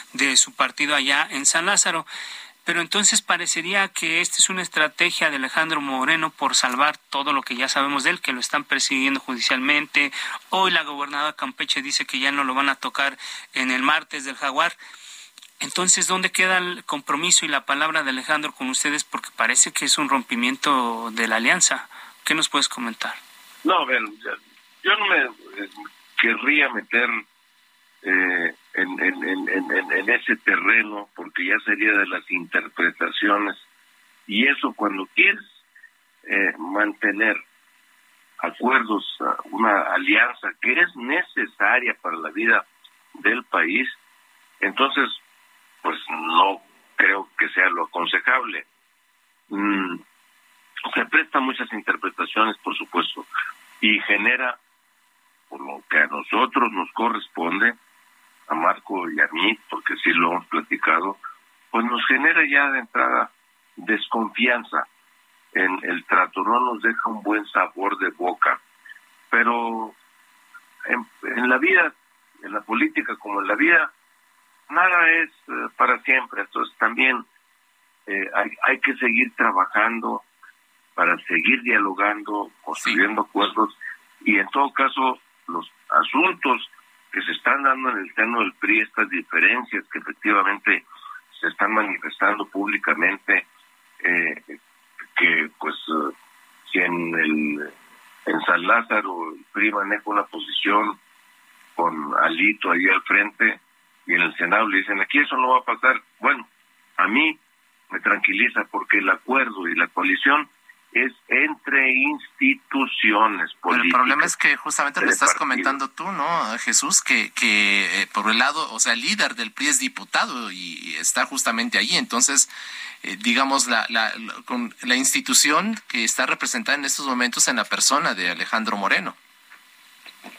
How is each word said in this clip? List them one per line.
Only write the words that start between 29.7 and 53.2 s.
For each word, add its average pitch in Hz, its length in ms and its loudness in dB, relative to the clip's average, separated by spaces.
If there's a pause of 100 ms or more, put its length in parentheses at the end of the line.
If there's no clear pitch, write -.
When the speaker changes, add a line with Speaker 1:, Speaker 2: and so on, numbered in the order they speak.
Speaker 2:
en, - 200 -2
en 98 180 -2
ese 117 260 0
terreno, 104 800 0
porque 87 300 -8
ya 104 180 0
sería 107 260 0
de 98 160 2
las 90 240 -8
interpretaciones. 92 1300 -2 (720)
Y 107 180 2
eso 135 280 0
cuando 98 320 -4 (100)
quieres, 214 260 4 (800)
eh, 98 340 0
mantener 101 800 0 (1000)
acuerdos, 113 640 0 (180)
ah, - 240 -2
una 104 340 4 (120)
alianza 104 580 2 (100)
que 120 140 0
es 175 200 2
necesaria 120 1080 0
para 85 160 -6
la 80 140 -8
vida 110 340 2 (500)
del - 280 0
país, 95 460 0 (720)
entonces, 131 500 0 (720)
pues - 160 -4 (100)
no 95 520 0 (360)
creo 98 320 2 (100)
que - 120 2
sea 92 200 4
lo 87 140 -2
aconsejable. 92 840 -2 (800)
Mm, 98 480 -2 (960)
se 120 120 0
prestan 151 380 0
muchas 127 280 -4
interpretaciones, 104 880 -2
por - 180 -8
supuesto, - 500 -4 (540)